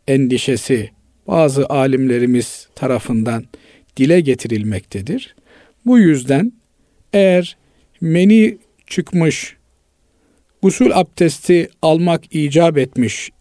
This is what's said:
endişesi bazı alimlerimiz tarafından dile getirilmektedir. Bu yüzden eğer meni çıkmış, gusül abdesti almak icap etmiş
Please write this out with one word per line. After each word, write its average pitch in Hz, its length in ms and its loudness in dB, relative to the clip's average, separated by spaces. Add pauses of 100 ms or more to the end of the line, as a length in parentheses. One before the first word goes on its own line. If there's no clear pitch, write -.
endişesi 127 840 -2 (360)
bazı 143 380 0
alimlerimiz 127 1080 -2
tarafından 117 680 -4 (520)
dile 160 240 2
getirilmektedir. 113 1120 -6 (500)
Bu 247 140 4
yüzden 151 520 2 (640)
eğer 180 440 2 (440)
meni 202 560 2 (300)
çıkmış, - 680 -4 (1080)
gusül 196 320 2
abdesti 175 760 0 (120)
almak 165 540 -2
icap 156 420 2
etmiş 127 520 -4 (120)